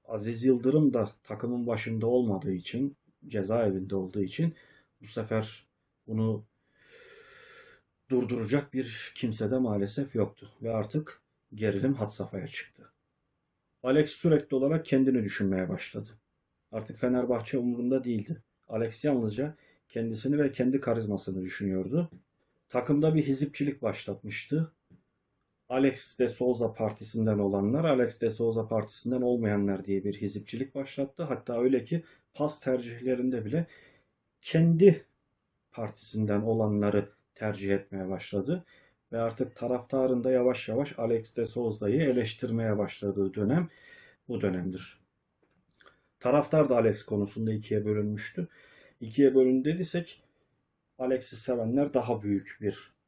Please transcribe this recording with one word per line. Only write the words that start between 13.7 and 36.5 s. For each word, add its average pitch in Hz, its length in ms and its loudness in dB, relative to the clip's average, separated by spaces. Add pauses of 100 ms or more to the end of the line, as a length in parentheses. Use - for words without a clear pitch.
Alex 147 280 4
sürekli 151 460 2
olarak 151 280 2
kendini 131 400 4
düşünmeye 95 440 0
başladı. 107 400 -8 (640)
Artık 110 260 -8
Fenerbahçe 123 600 0
umurunda 123 460 0
değildi. 117 320 -4 (320)
Alex 113 360 -4
yalnızca 131 500 0 (340)
kendisini 117 500 -2
ve 135 140 2
kendi 131 280 2
karizmasını 104 640 -2
düşünüyordu. 95 680 -2 (580)
Takımda 147 460 2
bir 156 80 4
hizipçilik 139 600 -2
başlatmıştı. 107 920 -4 (960)
Alex 131 500 0
de 123 100 2
Souza 117 440 0
partisinden 110 640 -2
olanlar, 101 460 2
Alex 127 360 2
de 113 100 2
Souza 110 380 -2
partisinden 120 540 -2
olmayanlar 104 600 0
diye 98 200 -2
bir 101 100 -2
hizipçilik 104 600 -6
başlattı. 139 480 -6
Hatta 123 380 -4
öyle 127 240 4
ki 165 200 -2 (300)
pas 147 260 -2
tercihlerinde 123 840 -2
bile 151 220 0 (720)
kendi 165 640 6 (680)
partisinden 107 680 -2
olanları 104 680 2 (260)